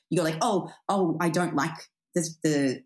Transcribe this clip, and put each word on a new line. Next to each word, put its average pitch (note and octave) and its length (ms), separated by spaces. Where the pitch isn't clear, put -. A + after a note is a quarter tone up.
you E3 80
go E3+ 60
like, D#3+ 180
"Oh, F#3+ 280
oh, F3+ 320
I F3 100
don't E3 240
like D3+ 180
this, E3 280
the C#3+ 440